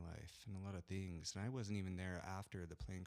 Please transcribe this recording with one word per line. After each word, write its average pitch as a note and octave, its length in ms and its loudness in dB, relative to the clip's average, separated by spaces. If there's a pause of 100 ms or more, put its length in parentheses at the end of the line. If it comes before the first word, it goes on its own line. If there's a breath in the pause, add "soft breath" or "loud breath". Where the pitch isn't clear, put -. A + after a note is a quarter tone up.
(100)
life E2 360 -8
and G2+ 100 -2
a F#2+ 80 -2
lot G2 100 0
of F2 100 -2
things. F2+ 520 0
And G2 80 2
I B2 60 4
wasn't G#2+ 280 2
even F#2 180 4
there F#2 300 2
after F#2+ 380 -2
the E2+ 120 -4
plane F#2 300 -2